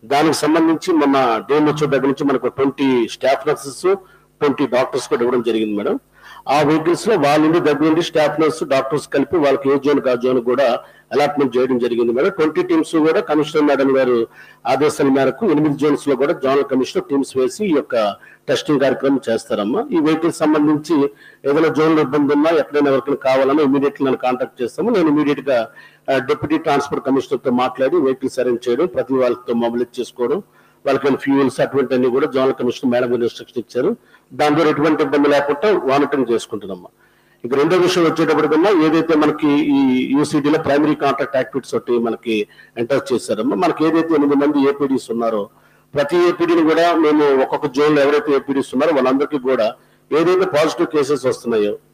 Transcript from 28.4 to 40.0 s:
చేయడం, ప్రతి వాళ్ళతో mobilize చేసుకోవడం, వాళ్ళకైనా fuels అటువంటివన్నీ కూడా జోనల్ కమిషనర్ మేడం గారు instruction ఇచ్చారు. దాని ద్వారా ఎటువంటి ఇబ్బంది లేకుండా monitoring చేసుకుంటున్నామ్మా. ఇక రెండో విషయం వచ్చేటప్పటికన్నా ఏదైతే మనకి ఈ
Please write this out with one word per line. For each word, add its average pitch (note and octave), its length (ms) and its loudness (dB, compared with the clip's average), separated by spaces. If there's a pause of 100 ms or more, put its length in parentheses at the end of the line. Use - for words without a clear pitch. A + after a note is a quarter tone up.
చేయడం, B2+ 180 0
ప్రతి C3 280 -4
వాళ్ళతో B2 400 -2
mobilize A#2 460 -2
చేసుకోవడం, B2 420 -4 (440)
వాళ్ళకైనా C3+ 300 0
fuels C#3 440 0
అటువంటివన్నీ B2+ 500 0
కూడా C#3 160 0
జోనల్ C3 260 0
కమిషనర్ B2 400 -2
మేడం B2 200 0
గారు A#2+ 100 -2
instruction A#2 360 -6
ఇచ్చారు. C3+ 380 -4 (380)
దాని D3 200 2
ద్వారా D#3 160 2
ఎటువంటి D3 320 0
ఇబ్బంది C#3+ 260 2
లేకుండా C#3+ 580 0
monitoring C3+ 460 0
చేసుకుంటున్నామ్మా. G2 560 -8 (560)
ఇక B2 100 -4
రెండో D#3+ 220 2
విషయం F3 280 2
వచ్చేటప్పటికన్నా D#3 840 2
ఏదైతే D#3+ 280 2
మనకి D3+ 340 0
ఈ C#3 640 2